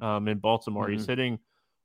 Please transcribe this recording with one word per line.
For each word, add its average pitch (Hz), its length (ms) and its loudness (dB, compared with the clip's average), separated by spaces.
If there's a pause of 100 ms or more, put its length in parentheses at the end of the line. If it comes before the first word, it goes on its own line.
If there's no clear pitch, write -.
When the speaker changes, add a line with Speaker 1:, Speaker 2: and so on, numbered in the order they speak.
Speaker 1:
um, 107 260 0
in 107 120 0
Baltimore. 104 500 2
He's 107 140 -2
Speaker 2:
Mm-hmm. 127 80 -4
Speaker 1:
hitting 127 280 0 (460)